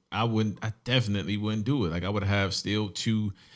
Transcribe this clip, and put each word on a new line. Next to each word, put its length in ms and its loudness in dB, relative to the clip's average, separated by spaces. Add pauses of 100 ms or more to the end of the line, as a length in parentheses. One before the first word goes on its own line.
(100)
I 140 0
wouldn't, 380 0
I 100 -4 (120)
definitely 520 0
wouldn't 280 -2
do 200 0
it. 60 0
Like, 140 -2
I 40 -2
would 160 0
have 300 2
still 340 0
two, 440 0 (240)